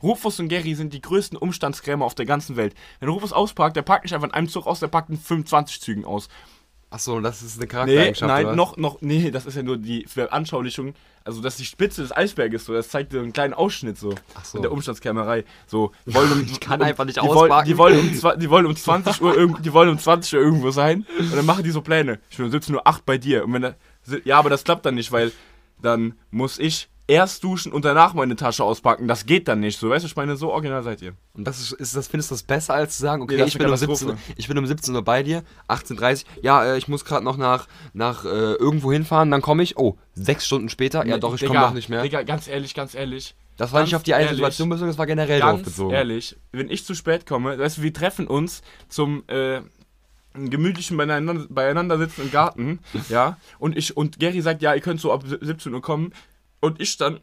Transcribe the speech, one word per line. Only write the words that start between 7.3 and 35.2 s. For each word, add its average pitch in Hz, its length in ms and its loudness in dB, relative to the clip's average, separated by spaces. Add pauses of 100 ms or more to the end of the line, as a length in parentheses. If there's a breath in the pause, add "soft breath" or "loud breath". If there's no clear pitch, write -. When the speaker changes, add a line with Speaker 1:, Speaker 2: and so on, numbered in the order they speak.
Speaker 2:
ist 113 140 -16
eine 120 80 -8
Speaker 1:
Nee, - 20 -10
Speaker 2:
Charaktereigenschaft, 135 640 2
Speaker 1:
nein, 143 180 2
Speaker 2:
oder? 151 80 -2
Speaker 1:
noch, 175 220 0
noch, 143 240 -4
nee, 156 320 0
das 131 140 -6
ist 135 100 -10
ja 135 80 -6
nur 123 140 -2
die 117 280 -6
Veranschaulichung, 135 880 -4 (300 soft breath)
also 113 160 -10
das 127 140 -6
ist - 60 -14
die 131 40 -10
Spitze 180 380 -4
des 127 100 -8
Eisberges, 120 540 -2
so, 113 60 -6
das 113 160 -2
zeigt 139 240 -6
dir 135 60 -4
einen 117 140 -6
kleinen 143 200 -2
Ausschnitt, 143 460 -2
so, 101 120 -6 (260)
Speaker 2:
Ach 95 80 -18
so. - 140 -12
Speaker 1:
in 104 40 -4
der 127 80 -2
Umstandskrämerei, 113 760 -4 (220 loud breath)
so, 107 240 0 (160 soft breath)
die 113 80 -8
wollen 143 160 6
um, 143 100 2
Speaker 2:
<laughs> 123 60 -4
Ich 131 140 -10
kann 143 200 -2
Speaker 1:
um, - 60 4
Speaker 2:
einfach 143 180 -2
nicht 135 160 -4
Speaker 1:
die - 60 2
wollen, 156 240 8
Speaker 2:
auspacken. 147 160 6
Speaker 1:
die 156 120 4
wollen 170 200 10
um 170 140 2
zwa-, 160 240 2
die 160 120 -2
wollen 170 180 8
um 151 100 0
zwanzig 180 440 0
Uhr 165 160 4
irgend-, 165 240 4
die 156 120 -4
wollen 170 160 10
um 156 100 2
zwanzig 170 360 2
Uhr 143 60 6
irgendwo 151 300 4
sein 156 340 2 (140)
und 170 140 -2
dann 147 140 0
machen 175 180 4
die 165 80 -2
so 151 80 -2
Pläne, 151 400 0 (100)
"Ich - 60 -18
bin 123 100 -4
um 117 60 -2
siebzehn 147 240 -2
Uhr - 100 2
acht 151 180 4
bei 135 140 0
dir." 123 260 2
Und 117 100 -2
wenn 127 80 0
da, 127 120 -4 (300 soft breath)
si-, 135 200 -8
ja, 139 140 6
aber 151 120 6
das 139 120 2
klappt 170 240 0
dann 131 80 2
nicht, 117 160 -4
weil 117 220 2 (500 soft breath)
dann 117 320 0 (160)
muss 127 300 -4
ich 156 280 -4 (180)
erst 180 380 4
duschen 180 260 -4
und 143 140 -4
danach 160 300 6
meine 127 200 0
Tasche 120 300 -2
auspacken, 113 440 0
das 110 180 0
geht 170 200 2
dann 110 140 0
nicht, 104 180 -2
so, 113 120 -2
weißt 160 140 2
du, - 20 -10
ich - 100 -10
meine, 143 200 -4
so 151 140 -4
original 135 320 -4
seid 110 200 -8
ihr. 90 100 -14 (220)
Speaker 2:
Und 104 100 -12
das 127 160 -8
ist, 123 120 -10
ist 127 220 -10
das, 135 140 -6
findest 151 220 -4
du 135 40 -6
das - 100 -10
besser, 147 280 -2
als 147 240 -2
zu - 60 -6
sagen, 147 200 -2
"Okay, 135 120 -4
Speaker 1:
Nee, 139 60 2
das 151 80 6
Speaker 2:
ich 147 60 -2
Speaker 1:
ist - 40 -6
Speaker 2:
bin 147 80 2
Speaker 1:
eine 143 60 4
Speaker 2:
um 135 40 2
siebzehn 135 320 -2
Uhr, - 60 -4
Speaker 1:
Katastrophe. - 240 -14
Speaker 2:
ich 110 100 -10
bin 143 80 -2
um 139 100 0
siebzehn 135 280 -4
Uhr 117 100 -2
bei 127 180 2